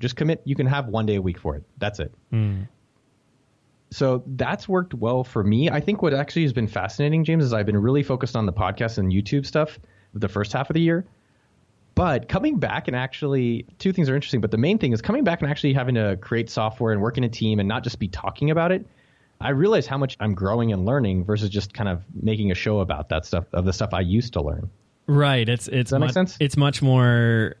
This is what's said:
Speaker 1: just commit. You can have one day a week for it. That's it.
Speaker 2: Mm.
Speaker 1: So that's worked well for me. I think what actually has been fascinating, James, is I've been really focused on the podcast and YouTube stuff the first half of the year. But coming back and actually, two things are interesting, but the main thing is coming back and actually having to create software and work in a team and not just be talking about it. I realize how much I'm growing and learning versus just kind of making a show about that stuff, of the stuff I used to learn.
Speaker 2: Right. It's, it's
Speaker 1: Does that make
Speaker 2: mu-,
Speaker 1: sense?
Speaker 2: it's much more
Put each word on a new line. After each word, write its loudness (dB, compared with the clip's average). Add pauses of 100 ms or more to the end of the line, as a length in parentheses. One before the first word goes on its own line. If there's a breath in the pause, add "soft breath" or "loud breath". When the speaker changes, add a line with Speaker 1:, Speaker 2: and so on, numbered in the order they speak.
Speaker 1:
just -4
commit. 0
You -2
can 0
have 0
one 0
day 2
a 0
week -2
for -4
it. -10 (160)
That's -4
it. -6 (200)
Speaker 2:
Mm. -2 (1200)
Speaker 1:
So 0
that's -6
worked -2
well 0
for -2
me. 4
I -2
think -2
what 2
actually 0
has 2
been 0
fascinating, 0
James, 2
is 2
I've 2
been 2
really 4
focused -2
on 0
the 0
podcast -2
and 2
YouTube 0
stuff -2 (360 soft breath)
the -4
first -4
half -4
of -4
the 4
year. 2 (880 soft breath)
But 2
coming 0
back -2
and -2
actually, -2 (120)
two 0
things 2
are 2
interesting, -2
but 0
the 0
main 2
thing 0
is 0
coming 0
back 0
and 0
actually 0
having 0
to 2
create -2
software 0
and 2
work 0
in 0
a 0
team 0
and 0
not -4
just -6
be -2
talking -4
about 2
it. 0 (560 soft breath)
I -4
realize 2
how -6
much -2
I'm 0
growing 0
and 0
learning 0
versus 0
just -4
kind -4
of -4 (200)
making 0
a 0
show 0
about -4
that 0
stuff, -2
of 0
the 2
stuff -4
I 0
used 0
to -2
learn. -4 (380)
Speaker 2:
Right. 4
It's, -2
it's -2
Speaker 1:
Does 0
that 2
make 2
Speaker 2:
mu-, -2
Speaker 1:
sense? 0
Speaker 2:
it's 2
much 2
more 4